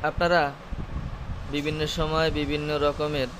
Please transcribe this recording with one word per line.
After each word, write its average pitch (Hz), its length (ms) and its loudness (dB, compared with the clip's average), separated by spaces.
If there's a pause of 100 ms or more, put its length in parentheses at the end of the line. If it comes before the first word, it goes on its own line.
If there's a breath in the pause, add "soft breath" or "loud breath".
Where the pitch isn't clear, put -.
আপনারা 170 320 4 (1120)
বিভিন্ন 151 260 -2 (160)
সময় 160 320 2 (100)
বিভিন্ন 147 300 0 (160)
রকমের 147 440 0 (100)